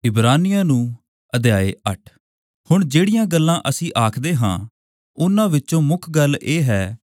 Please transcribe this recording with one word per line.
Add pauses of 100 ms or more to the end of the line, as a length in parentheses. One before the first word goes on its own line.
ਇਬਰਾਨੀਆਂ
ਨੂੰ (400)
ਅਧਿਆਇ (180)
ਅੱਠ। (640)
ਹੁਣ
ਜਿਹੜੀਆਂ
ਗੱਲਾਂ
ਅਸੀਂ
ਆਖਦੇ
ਹਾਂ, (500)
ਉਹਨਾਂ
ਵਿੱਚੋਂ
ਮੁੱਖ
ਗੱਲ
ਇਹ
ਹੈ (160)